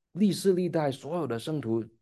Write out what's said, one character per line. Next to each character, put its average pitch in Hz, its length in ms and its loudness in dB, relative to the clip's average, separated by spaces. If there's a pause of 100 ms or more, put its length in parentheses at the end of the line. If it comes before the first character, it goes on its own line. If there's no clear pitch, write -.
(140)
历 190 180 4
世 190 220 2
历 180 140 2
代 151 240 0
所 147 260 -6
有 151 100 -2
的 117 120 -2
圣 151 220 -4
徒， 113 240 0 (160)